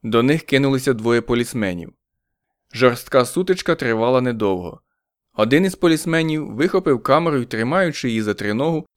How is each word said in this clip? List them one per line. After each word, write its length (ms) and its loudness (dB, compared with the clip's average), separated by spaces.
До 200 2
них 200 2
кинулися 520 2
двоє 260 2
полісменів. 720 -4
Жорстка 520 2
сутичка 500 -2
тривала 460 0
недовго. 600 -2
Один 320 2
із 100 -2
полісменів 760 0
вихопив 520 0
камеру 360 2
й, 80 -4
тримаючи 600 -2
її 140 -2
за 120 0
триногу, 520 -2